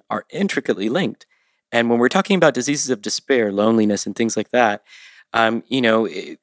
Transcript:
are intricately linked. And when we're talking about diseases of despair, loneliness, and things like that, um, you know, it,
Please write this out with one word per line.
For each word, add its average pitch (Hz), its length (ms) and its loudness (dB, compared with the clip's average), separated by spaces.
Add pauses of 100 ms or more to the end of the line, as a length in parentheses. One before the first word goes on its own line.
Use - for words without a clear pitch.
are 107 220 -6
intricately - 580 -2
linked. 160 360 -4 (460)
And 117 180 2
when 117 100 2
we're 123 100 4
talking 190 280 0
about 160 160 4
diseases 131 360 -2
of 117 120 -2
despair, 110 500 -2
loneliness, 104 540 2
and 104 100 -8
things 113 200 -2
like 107 140 -4
that, 113 340 0 (500)
um, 113 340 0
you 131 140 -2
know, 113 240 2
it, 92 380 -10